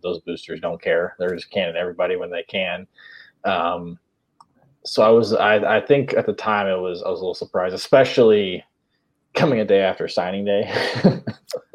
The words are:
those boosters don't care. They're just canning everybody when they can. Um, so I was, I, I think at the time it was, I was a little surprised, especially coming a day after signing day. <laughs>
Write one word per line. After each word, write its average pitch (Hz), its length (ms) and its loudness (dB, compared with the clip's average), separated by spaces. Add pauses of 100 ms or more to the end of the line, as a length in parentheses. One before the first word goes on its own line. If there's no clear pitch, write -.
those 87 160 -6
boosters 80 420 -12
don't 85 180 -6
care. 85 380 -2
They're 90 160 -4
just 85 160 -12
canning 87 260 -4
everybody 90 420 -4
when - 120 -8
they 85 140 -8
can. 92 420 -6 (600)
Um, 87 520 -4 (880)
so - 160 0
I 110 80 6
was, 113 240 6
I, 104 440 2
I 104 40 2
think 139 320 2
at 113 140 0
the 104 60 -2
time 104 340 -2
it 92 120 -2
was, 90 220 -6
I 92 80 -4
was 87 100 -2
a 92 40 -8
little 90 100 -4
surprised, 92 400 -4
especially 107 920 4 (720)
coming 135 260 2
a 107 60 0
day 98 160 4
after 92 260 0
signing 95 380 -4
day. 101 260 0 (320)
<laughs> - 200 4 (520)